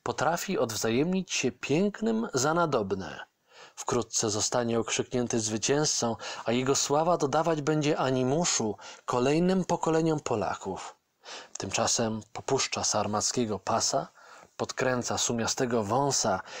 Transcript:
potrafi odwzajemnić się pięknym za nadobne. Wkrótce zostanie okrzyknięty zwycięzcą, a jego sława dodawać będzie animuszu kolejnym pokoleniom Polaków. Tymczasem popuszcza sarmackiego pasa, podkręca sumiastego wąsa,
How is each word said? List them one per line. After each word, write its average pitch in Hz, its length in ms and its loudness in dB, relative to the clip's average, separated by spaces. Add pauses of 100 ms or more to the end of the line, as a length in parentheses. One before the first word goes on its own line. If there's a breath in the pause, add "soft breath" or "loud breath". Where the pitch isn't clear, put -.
potrafi 156 560 -2
odwzajemnić 131 760 0
się 123 200 0
pięknym 208 840 0
za 139 200 2
nadobne. 101 680 0 (500 loud breath)
Wkrótce 117 560 -2
zostanie 113 500 0
okrzyknięty 120 600 -2
zwycięzcą, 117 760 0 (280 loud breath)
a 113 80 0
jego 127 240 2
sława 165 400 2
dodawać 156 460 2
będzie 151 360 2
animuszu 131 760 0 (280 loud breath)
kolejnym 165 600 2
pokoleniom 160 560 2
Polaków. - 760 -4 (640 loud breath)
Tymczasem 110 600 0 (120)
popuszcza - 520 -2
sarmackiego 107 760 0
pasa, 113 500 0 (480 loud breath)
podkręca 120 640 -2
sumiastego 117 640 0
wąsa, 120 560 2 (200 loud breath)